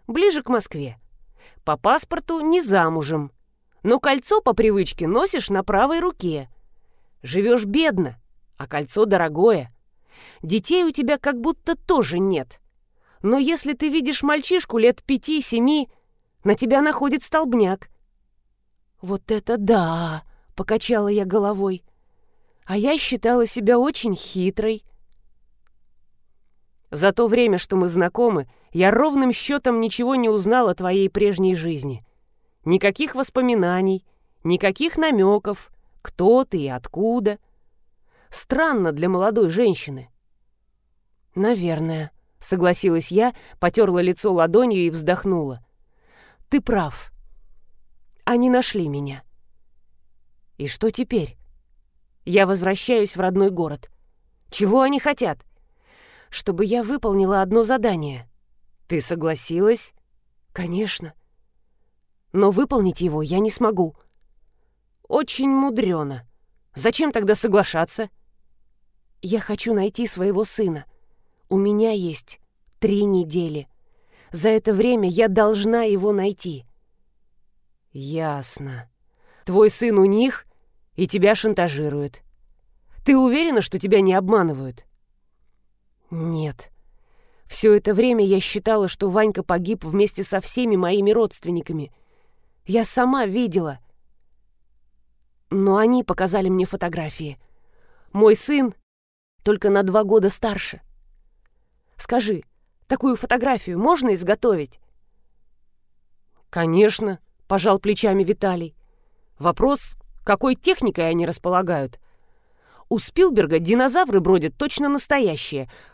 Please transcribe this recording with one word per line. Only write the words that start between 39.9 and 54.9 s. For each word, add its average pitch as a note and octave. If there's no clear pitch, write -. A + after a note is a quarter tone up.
"Наверное", E3
согласилась F3
я, A3+
потерла F3+
лицо F3+
ладонью F3+
и E3+
вздохнула. D#3+
"Ты C#4
прав. F3+
Они A#3+
нашли A3
меня". C#3+
"И C#3+
что G#3+
теперь?" A3
"Я F#3
возвращаюсь G3
в F3
родной F#3+
город". D#3+
"Чего G#3
они C4+